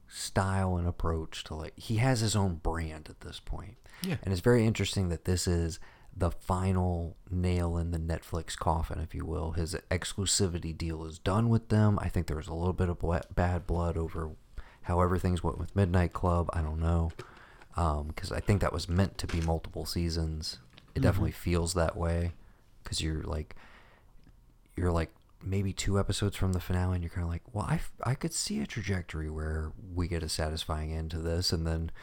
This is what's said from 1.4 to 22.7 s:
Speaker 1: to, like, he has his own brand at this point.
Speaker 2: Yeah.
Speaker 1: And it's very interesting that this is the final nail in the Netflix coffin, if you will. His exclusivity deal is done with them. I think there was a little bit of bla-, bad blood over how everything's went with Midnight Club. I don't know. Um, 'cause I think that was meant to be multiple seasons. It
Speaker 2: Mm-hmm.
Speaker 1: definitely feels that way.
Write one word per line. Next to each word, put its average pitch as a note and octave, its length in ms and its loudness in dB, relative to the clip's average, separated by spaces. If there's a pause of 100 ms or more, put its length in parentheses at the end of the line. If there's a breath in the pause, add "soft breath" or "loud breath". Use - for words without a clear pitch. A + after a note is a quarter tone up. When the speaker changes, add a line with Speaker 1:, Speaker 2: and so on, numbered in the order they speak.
Speaker 1:
to, E2 100 -10
like, D#2 240 -10
he A2+ 180 -2
has B2+ 220 4
his G#2+ 160 2
own G2 200 2
brand D#2+ 540 -4
at - 120 -20
this - 180 -14
point. E2+ 380 -10 (240 loud breath)
Speaker 2:
Yeah. F#3 220 -2
Speaker 1:
And G2 100 -2
it's F2+ 80 -2
very A#2+ 240 6
interesting G2 440 0
that E2 160 -4
this F2+ 220 0
is E2+ 320 0 (380 loud breath)
the F2 140 0
final F2+ 840 0 (140)
nail F2+ 480 2
in E2+ 140 -2
the E2 80 -2
Netflix D#2+ 580 -4
coffin, D#2+ 420 0
if D#2+ 140 -6
you D#2 100 -6
will. D#2+ 280 -4
His D#2+ 240 -2 (160)
exclusivity E2+ 840 0
deal D#2+ 300 -4
is D#2 140 -10
done A2 280 2
with A2+ 220 4
them. G#2+ 320 6
I F2 80 0
think F2 180 2
there D2+ 80 -2
was D#2 140 -6
a D#2 40 -6
little F2 200 2
bit F2+ 160 2
of E2+ 100 -2
bla-, E2 220 2 (120)
bad F2+ 340 2
blood E2+ 300 0
over D#2+ 340 -4 (520 loud breath)
how F2 160 2
everything's F2+ 440 4
went E2 160 0
with E2 160 -6
Midnight F2+ 360 4
Club. F2 420 2
I E2 80 0
don't D#2 180 -2
know. E2 320 4 (640 loud breath)
Um, D#2 340 0
'cause - 200 -8
I - 80 -2
think G2+ 220 4
that D#2 120 2
was - 160 -4
meant F2+ 300 2
to E2+ 80 -4
be F2 140 0
multiple E2 440 -2
seasons. D#2+ 760 -2 (140)
It - 80 -20 (140)
Speaker 2:
Mm-hmm. - 80 0
Speaker 1:
definitely E2+ 280 4
feels E2+ 440 0
that E2 200 2
way. E2+ 380 0 (500 soft breath)